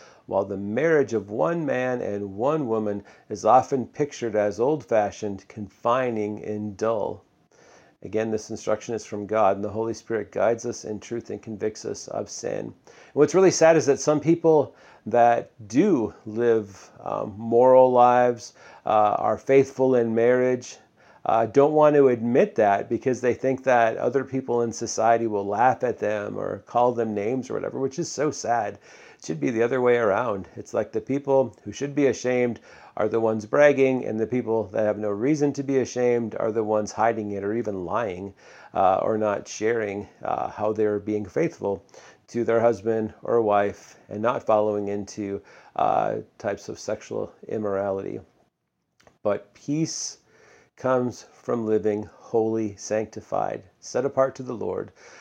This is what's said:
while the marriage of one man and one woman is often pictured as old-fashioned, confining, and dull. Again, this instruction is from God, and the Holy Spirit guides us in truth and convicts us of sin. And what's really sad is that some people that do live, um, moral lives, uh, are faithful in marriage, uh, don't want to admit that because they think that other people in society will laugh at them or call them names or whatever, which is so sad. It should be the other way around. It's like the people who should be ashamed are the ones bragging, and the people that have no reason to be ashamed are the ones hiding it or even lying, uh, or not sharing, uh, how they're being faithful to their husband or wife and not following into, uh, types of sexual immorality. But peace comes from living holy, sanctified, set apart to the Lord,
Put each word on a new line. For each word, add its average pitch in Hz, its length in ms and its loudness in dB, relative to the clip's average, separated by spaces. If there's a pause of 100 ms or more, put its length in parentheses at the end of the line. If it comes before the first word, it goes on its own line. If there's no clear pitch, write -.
(240)
while 98 200 -2
the 98 120 -8
marriage 123 560 0
of 101 180 -4
one 160 360 -2
man 127 340 -2
and 101 340 -6
one 139 320 -2
woman 107 380 -4 (240)
is 104 160 -6
often 120 420 4
pictured 123 480 -6
as 104 240 0
old-fashioned, 107 880 -2
confining, 110 960 -4
and 107 360 -8
dull. 107 460 -4 (800)
Again, 110 280 -4
this 110 200 -6
instruction 107 440 -6
is 107 100 -8
from 104 220 -10
God, 101 300 2
and 101 80 -8
the 104 40 -4
Holy 113 240 -6
Spirit 107 400 -8
guides 110 320 0
us 117 200 -8
in 107 140 -8
truth 120 300 -12
and 104 140 -10
convicts 110 420 -8
us 104 240 -10
of - 220 -8
sin. - 340 -8
And 110 100 -12 (380)
what's 151 220 4
really 190 160 6
sad 160 260 6
is 147 100 2
that 135 140 2
some 151 180 2
people 156 560 2 (300)
that 117 460 4 (180)
do 131 460 2 (100)
live, 110 640 0 (100)
um, - 360 -6
moral 127 560 6
lives, 123 600 4 (320)
uh, 107 320 4
are 110 180 0
faithful 135 580 4
in 117 200 2
marriage, 123 640 2 (460)
uh, 113 220 2
don't 139 280 4
want 151 200 6
to 143 140 8
admit 123 480 2
that 104 320 2
because 117 320 -2
they 120 140 2
think 131 280 -2
that 117 340 4
other 127 280 -2
people 131 380 -2
in 117 100 -2
society 113 560 0
will 101 180 -4
laugh 117 380 0
at 117 160 -2
them 104 360 -4
or 98 300 -6
call 123 240 2
them 113 240 -2
names 113 340 -4
or 113 60 -8
whatever, 107 240 -6
which 135 220 -4
is 165 100 -6
so 147 220 -2
sad. 110 480 -4 (360)
It - 80 -20
should 160 140 -8
be 143 120 -2
the 113 120 0
other 123 180 0
way 123 180 4
around. 104 580 0
It's - 180 -12
like 110 160 -2
the 110 100 -4
people 135 640 0
who 104 80 -12
should 139 240 -8
be 139 140 4
ashamed 123 500 0 (380)
are 110 120 0
the 113 120 0
ones 110 260 0
bragging, 135 580 4
and 110 140 -4
the 110 80 -2
people 113 460 -2
that 110 100 0
have 104 160 0
no 107 120 -4
reason 139 420 0
to 139 100 -6
be 135 160 0
ashamed 120 600 0
are 113 120 -2
the 110 120 0
ones 107 280 0
hiding 110 380 -2
it 98 140 -6
or 104 100 -2
even 104 320 -4
lying, 98 480 -6 (400)
uh, 95 260 4
or 110 160 0
not 107 320 -2
sharing, 104 600 -4 (160)
uh, - 240 -4
how 107 240 -4
they're 104 260 0
being 104 260 -4
faithful 101 580 -4 (440)
to 117 180 -4
their 113 160 2
husband 110 640 0
or 120 180 2
wife 104 560 0 (140)
and 104 100 -8
not 117 220 -2
following 107 460 0
into, 101 520 -8 (360)
uh, - 400 0 (200)
types 104 320 -8
of 107 100 -12
sexual 107 540 -8 (160)
immorality. 98 720 -4 (1040)
But - 320 -4
peace - 640 -6 (580)
comes 127 560 -2
from 117 320 -6
living 107 480 -2
holy, 110 640 -2
sanctified, 107 840 -6 (180)
set 123 240 -4
apart 135 300 0
to - 80 -12
the 127 120 -10
Lord, 98 380 -8 (280)